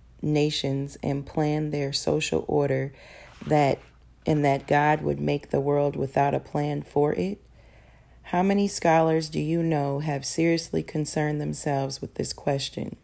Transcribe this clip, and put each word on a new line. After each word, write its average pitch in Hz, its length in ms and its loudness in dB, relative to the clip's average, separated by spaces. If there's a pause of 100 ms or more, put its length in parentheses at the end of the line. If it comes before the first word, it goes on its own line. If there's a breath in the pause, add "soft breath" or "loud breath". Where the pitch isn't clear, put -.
(200)
nations 143 800 -2
and 143 240 -4
plan 151 460 -2
their 143 220 -4
social 151 560 0
order 135 440 0 (540 loud breath)
that, 147 320 4 (480)
and 151 180 2
that 139 220 2
God 151 360 4
would 147 180 -2
make 147 300 -2
the 143 100 2
world 143 340 2
without 139 400 0
a 135 60 0
plan 147 420 -4
for 147 300 0
it? 190 280 -4 (840 soft breath)
How 180 200 0
many 202 240 2
scholars 160 600 2
do 156 100 -6
you 160 240 0
know 143 380 0
have 143 240 -4
seriously 165 580 0
concerned 151 580 -2
themselves 143 600 -2
with - 160 -10
this 131 160 -4
question? - 720 -4